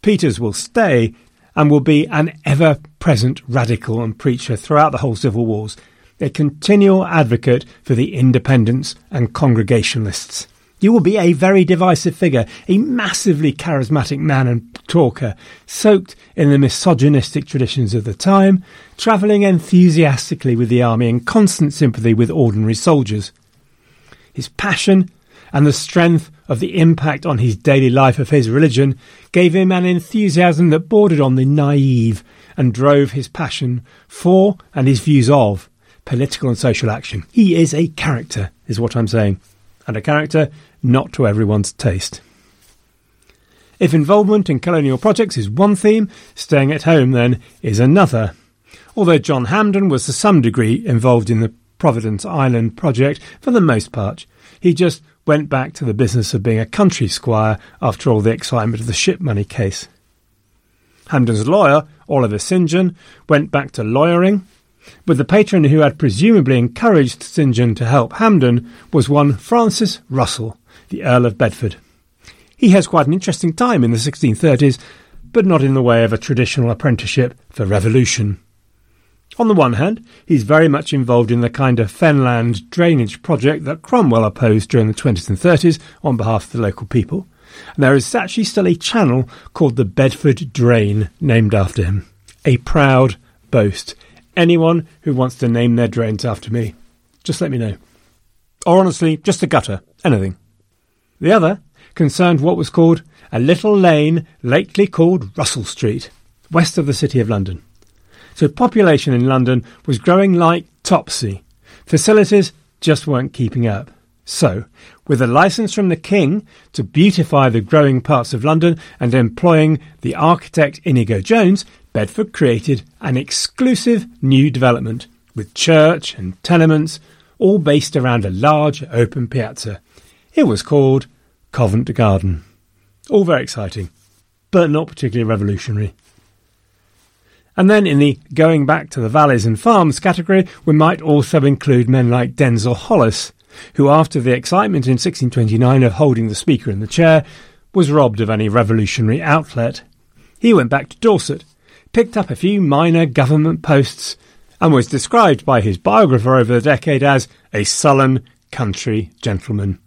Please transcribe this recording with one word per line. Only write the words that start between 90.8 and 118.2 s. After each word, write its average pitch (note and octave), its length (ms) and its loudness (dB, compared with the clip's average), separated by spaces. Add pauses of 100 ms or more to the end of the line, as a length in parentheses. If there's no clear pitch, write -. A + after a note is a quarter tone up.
named A2+ 320 2
after G2 300 -2
him. F#2+ 240 -4 (360)
A B2 140 2
proud C3 580 2 (360)
boast. G#2 440 -2 (400)
Anyone E3+ 520 2 (140)
who C#3+ 120 -4
wants B2+ 220 -2
to B2+ 120 -4
name A#2 280 0
their A#2+ 140 0
drains A2 340 -6
after A2 300 -8
me, A2 220 -6 (480)
just - 180 -6
let D#3 100 -4
me B2+ 60 -4
know. G#2+ 200 -6 (880)
Or F3+ 140 4
honestly, E3 380 0
just - 260 -4
a C3 40 -4
gutter. G#2+ 340 -2 (220)
Anything. F#2+ 340 0 (840)
The D#3+ 100 2
other G3+ 300 2 (340)
concerned E3 460 0
what E3+ 160 0
was D#3 120 -6
called E3 340 2 (280)
a A2+ 80 -4
little F3+ 380 2
lane D#3+ 500 2 (160)
lately F#3 440 0
called E3 500 -2
Russell B2+ 260 -6
Street, - 460 -6 (420)
west E3 260 0
of D3+ 80 -2
the C#3 80 -2
City C3+ 280 -2
of G#2+ 80 -2
London. F#2+ 340 -6 (720)
So D3+ 140 0
population F3 640 0
in B2 140 0
London B2+ 360 0 (220)
was B2 140 -4
growing F#3+ 340 2
like E3+ 320 0 (180)
topsy. A2 600 -4 (420)
Facilities G#3 640 2 (300)
just D#3 260 -2
weren't C3 260 -4
keeping A#2+ 340 -4
up. G2 240 -8 (340)
So, G#2+ 400 -4 (420)
with C3 140 0
a B2 60 0
licence F#3+ 460 0
from G3 160 0
the E3 60 0
King F#3 520 -2 (260)
to C3 100 -6
beautify D3+ 640 2
the A2 120 0
growing C#3 400 2
parts B2+ 320 -2